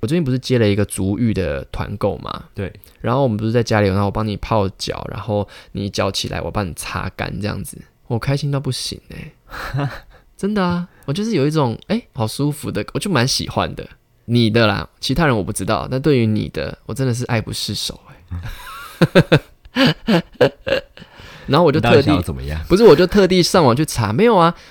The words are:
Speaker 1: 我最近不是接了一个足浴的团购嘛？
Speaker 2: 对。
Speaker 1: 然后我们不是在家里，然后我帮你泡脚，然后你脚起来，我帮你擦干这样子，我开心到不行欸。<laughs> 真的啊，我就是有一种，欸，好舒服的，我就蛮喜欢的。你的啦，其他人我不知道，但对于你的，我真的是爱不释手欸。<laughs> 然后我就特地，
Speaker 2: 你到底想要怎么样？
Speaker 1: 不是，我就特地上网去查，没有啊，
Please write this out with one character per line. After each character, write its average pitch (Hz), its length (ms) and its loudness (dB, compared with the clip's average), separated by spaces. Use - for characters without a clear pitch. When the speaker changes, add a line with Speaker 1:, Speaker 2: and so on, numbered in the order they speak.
Speaker 1:
我 113 60 -2
最 143 100 0
近 175 80 0
不 127 60 -2
是 127 80 0
接 123 200 0
了 107 100 4
一 101 60 2
个 101 100 2
足 98 340 -2
浴 113 140 0
的 76 400 -4
团 - 240 -8
购 92 220 -4
嘛？ - 260 -12
Speaker 2:
对。 95 160 -8
Speaker 1:
然 117 140 -2
后 139 80 0
我 135 60 2
们 107 100 -2
不 113 80 -2
是 110 60 0
在 120 100 2
家 110 180 2
里， 101 80 4
然 95 100 2
后 101 80 2
我 101 40 -2
帮 110 160 -4
你 104 100 -4
泡 101 400 0
脚， - 340 -8
然 - 100 -10
后 104 280 -4
你 101 160 -6
脚 101 220 -2
起 - 180 -6
来， 85 140 -6
我 85 80 -8
帮 101 160 -4
你 78 80 -8
擦 - 420 -8
干 98 240 -6
这 101 80 -4
样 98 160 -6
子， - 140 -14
我 117 100 -2
开 139 180 -2
心 143 140 -4
到 139 100 -2
不 143 100 -6
行 - 380 -8
欸。 - 240 -16
<laughs> - 560 -10
真 202 160 -4
的 202 100 0
啊， 175 240 -2
我 139 60 -2
就 202 120 -4
是 226 80 -4
有 143 140 2
一 151 40 0
种， 139 360 0
欸， 226 260 -4
好 113 140 -2
舒 143 260 -2
服 110 180 -8
的， 104 220 -4
我 160 60 -6
就 202 120 -4
蛮 127 160 2
喜 - 220 -4
欢 92 260 -4
的。 - 140 -14
你 117 240 2
的 117 160 4
啦， 98 200 -2
其 - 140 -4
他 165 100 0
人 135 100 2
我 104 80 0
不 85 80 -8
知 101 140 -8
道， 92 260 -2
但 131 120 -4
对 147 160 4
于 113 80 4
你 107 240 -2
的， - 340 -6
我 - 80 -10
真 131 140 -4
的 120 80 0
是 123 100 -6
爱 113 160 -2
不 104 100 -8
释 101 240 -8
手 - 240 -8
欸。 - 60 -20
<laughs> 233 500 2
然 143 140 4
后 175 60 6
我 139 60 4
就 120 80 0
特 117 100 2
地， 117 60 8
Speaker 2:
你 - 0 -
到 139 40 6
底 143 60 2
想 151 100 4
要 87 60 0
怎 82 120 -8
么 65 100 -10
样？ 76 240 -6
Speaker 1:
不 175 80 4
是， 226 80 8
我 160 120 12
就 175 100 4
特 202 200 4
地 180 160 4
上 180 200 4
网 120 140 6
去 156 80 2
查， 107 280 -2
没 156 120 2
有 233 120 6
啊， 170 180 4